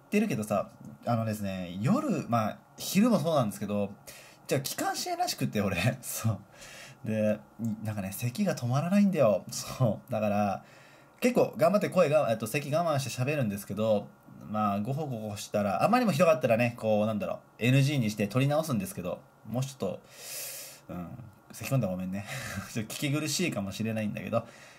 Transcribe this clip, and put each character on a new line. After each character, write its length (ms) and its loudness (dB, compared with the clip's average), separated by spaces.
て 100 2
る 80 0
け 80 -2
ど 80 -4
さ、 240 0
あ 100 2
の 80 0
で 100 -2
す 60 -8
ね、 400 -6
夜、 480 0
ま 220 0
あ 80 -12
昼 340 2
も 80 4
そ 140 0
う 20 2
な 80 4
ん 60 2
で 60 -6
す 40 -14
け 80 -6
ど、 260 -2
じ 80 0
ゃ 40 2
あ 20 0
気 160 -6
管 180 -2
支 160 -6
炎 100 -4
ら 60 0
し 80 -4
く 120 -4
っ 20 -2
て 120 -2
俺、 160 0
<laughs> 120 -4
そ 280 -4
う。 80 -2
で、 360 0
な 120 -6
ん 20 -6
か 60 -6
ね、 100 -6
咳 320 -4
が 100 0
止 100 -8
ま 160 0
ら 100 -2
な 100 6
い 40 8
ん 60 4
だ 80 -2
よ。 320 6
そ 480 0
う。 40 -6
だ 80 0
か 80 2
ら、 340 0
結 140 2
構 220 4
頑 160 4
張 60 4
っ 20 4
て 80 -2
声 200 4
が、 220 4
え 40 4
っ 20 -4
と、 100 -4
咳 280 -2
我 220 2
慢 40 2
し 40 -4
て 180 -4
喋 140 0
る 80 0
ん 40 0
で 100 -2
す 80 -12
け 80 -6
ど、 320 2
ま 240 2
あ、 60 0
ご 120 -4
ほ 140 -4
ご 240 -6
ほ 60 -8
し 120 -12
た 140 0
ら、 200 2
あ 60 6
ま 100 4
り 60 2
に 20 2
も 60 2
ひ 60 0
ど 80 8
か 80 8
っ 60 -2
た 80 0
ら 80 6
ね、 220 2
こ 240 4
う、 40 4
な 60 0
ん 60 -2
だ 80 -4
ろ 80 -4
う、 40 -10
エ 140 4
ヌ 100 6
ジ 120 2
ー 40 0
に 120 0
し 40 -4
て 140 0
撮 100 0
り 80 4
直 160 2
す 100 -2
ん 60 0
で 80 -2
す 80 -12
け 80 -8
ど、 180 -6
も 120 -4
う 40 -2
ち 80 -10
ょ 20 -16
っ 40 -20
と、 220 -4
う 40 -10
ん、 160 -8
咳 200 -6
込 60 4
ん 20 4
だ 80 0
ら 40 -4
ご 60 -4
め 80 -6
ん 60 -6
ね。 120 -6
<laughs> 220 -10
ち 80 -4
ょ 40 -4
っ 20 -12
と 80 -12
聞 160 -4
き 20 0
苦 160 -2
し 200 0
い 20 -2
か 100 -4
も 120 -6
し 100 -6
れ 120 -2
な 80 -2
い 40 -2
ん 80 -4
だ 80 -8
け 80 -6
ど、 160 0